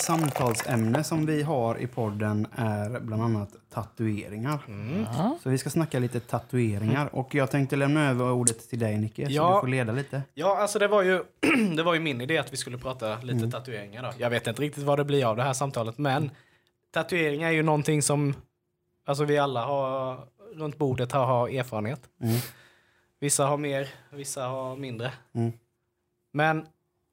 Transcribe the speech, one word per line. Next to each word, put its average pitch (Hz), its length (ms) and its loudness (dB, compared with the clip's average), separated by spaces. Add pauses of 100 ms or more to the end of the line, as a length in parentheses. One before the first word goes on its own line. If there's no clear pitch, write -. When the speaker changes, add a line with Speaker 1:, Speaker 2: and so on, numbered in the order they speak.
Speaker 1:
samtalsämne 135 1000 2
som 156 220 0
vi 151 160 0
har 127 360 0
i - 80 -4
podden 107 600 -2 (100)
är 110 440 -2
bland 110 220 -4
annat 110 260 0 (260)
tatueringar. 110 840 -4 (100)
Speaker 2:
Mm. 107 380 -6 (120)
Speaker 3:
Ja. 240 240 0
Speaker 1:
Så 135 80 0
vi 131 80 4
ska 143 120 -4
snacka 156 280 2
lite 123 220 0
tatueringar. 117 920 0
Och 131 200 -4
jag 135 160 2
tänkte 139 260 2
lämna 143 340 4
över 123 200 2
ordet 120 400 0
till 123 80 -6
dig, 107 200 0
Nicke, 110 280 -2
så 139 60 -2
Speaker 2:
Ja. 160 220 4
Speaker 1:
du 202 60 4
får 131 80 -2
leda 127 240 0
lite. 135 300 -4 (120)
Speaker 2:
Ja, 180 260 0
alltså, 208 180 0
det 202 100 4
var 202 140 6
ju, 185 200 4 (260)
<clears throat> 220 280 4
det 160 60 0
var 170 120 4
ju 160 60 2
min 143 200 -2
idé 147 180 0
att 135 140 -4
vi 139 40 -8
skulle 123 220 -8
prata 123 420 -4
lite 127 180 -2
Speaker 1:
Mm. 117 120 0
Speaker 2:
tatueringar 117 520 -10
då. 120 160 -8
Jag 120 120 0
vet 117 160 0
inte 117 160 -4
riktigt 143 220 -4
vad 143 140 4
det 143 60 2
blir 139 260 2
av 107 60 0
det 120 60 0
här 135 100 0
samtalet, 123 460 -2
men 143 320 0 (640)
tatueringar 160 540 0
är 165 40 2
ju 160 100 4
någonting 151 400 4
som, 143 320 2 (720)
alltså, 143 180 0
vi 147 140 4
alla 131 260 0
har, 131 560 -2 (340)
runt 156 240 -8
bordet 123 340 0
här 135 120 4
har 123 240 2
erfarenhet. 120 520 -4 (220)
Speaker 1:
Mm. 117 140 2 (840)
Speaker 2:
Vissa 143 240 2
har 143 100 2
mer, 143 320 -4 (220)
vissa 139 360 -8
har 131 300 -6
mindre. 127 360 -6 (200)
Speaker 1:
Mm. 117 200 0 (800)
Speaker 2:
Men 156 340 2 (460)